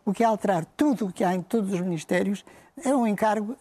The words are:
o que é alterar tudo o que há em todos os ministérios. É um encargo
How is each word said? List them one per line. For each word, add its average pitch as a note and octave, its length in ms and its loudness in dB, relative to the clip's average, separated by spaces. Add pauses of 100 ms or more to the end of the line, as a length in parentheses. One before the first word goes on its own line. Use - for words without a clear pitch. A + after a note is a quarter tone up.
o G3+ 80 0
que A#3 120 2
é - 20 6
alterar G3 380 0 (120)
tudo C4 300 2
o F#3 60 -6
que - 100 -6
há F3+ 100 2
em F#3 80 -2
todos G3 320 -2
os F3 80 0
ministérios. F#3 640 -2 (400)
É C4+ 100 2
um A#3+ 120 2
encargo G#3+ 540 0